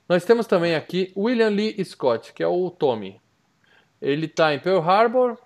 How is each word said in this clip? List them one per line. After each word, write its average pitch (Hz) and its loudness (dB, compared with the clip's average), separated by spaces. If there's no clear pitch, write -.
Nós 175 0
temos 233 2
também 170 2
aqui 180 -4
William 226 0
Lee 208 -2
Scott, - -4
que - -12
é 165 0
o 180 -2
Tommy. 107 -4
Ele 143 -2
tá 156 0
em 135 -6
Pearl 185 0
Harbor, 226 2